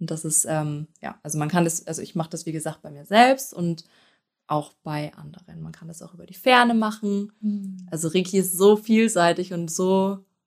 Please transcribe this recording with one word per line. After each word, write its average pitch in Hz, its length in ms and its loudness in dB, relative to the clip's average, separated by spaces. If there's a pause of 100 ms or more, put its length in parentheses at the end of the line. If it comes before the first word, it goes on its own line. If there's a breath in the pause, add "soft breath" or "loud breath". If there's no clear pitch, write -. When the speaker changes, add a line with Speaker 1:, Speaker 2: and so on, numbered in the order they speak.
Speaker 1:
Und 160 100 -6
das 156 140 -8
ist, 151 240 0
ähm, 151 380 -4 (140)
ja, - 220 -12
also 151 160 -6
man 151 80 -2
kann 175 160 2
das, 165 240 -2
also 160 140 -10
ich - 140 -14
mache 165 160 -6
das, 165 140 -12
wie 165 60 -6
gesagt, 156 300 -8
bei 151 100 -18
mir 147 140 -20
selbst 247 480 4
und 170 320 -4 (640 soft breath)
auch 147 260 -4 (100)
bei 151 300 -8
anderen. 156 480 -20
Man 160 100 -12
kann 160 160 -20
das 165 140 -18
auch 175 120 -20
über 175 120 -20
die 185 80 -20
Ferne 240 400 4
machen. 214 640 -2
Speaker 2:
Mhm. 202 380 -6 (120)
Speaker 1:
Also 165 200 -4
Reiki 185 300 0
ist 180 180 -2
so 202 180 8
vielseitig 190 800 2
und 170 180 -6
so 190 540 0 (220)